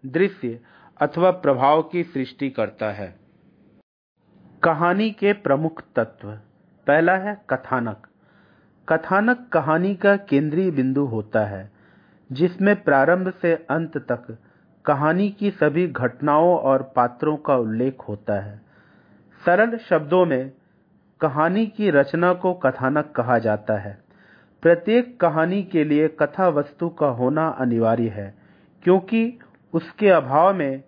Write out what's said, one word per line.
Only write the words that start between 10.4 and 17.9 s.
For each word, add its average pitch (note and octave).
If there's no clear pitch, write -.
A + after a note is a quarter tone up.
बिंदु C3+
होता A2
है, G2+
जिसमें F#3
प्रारंभ E3
से E3
अंत D#3+
तक A#2+
कहानी D#3+
की G3+
सभी D#3
घटनाओं D3
और C3
पात्रों D3+
का D3
उल्लेख A#2+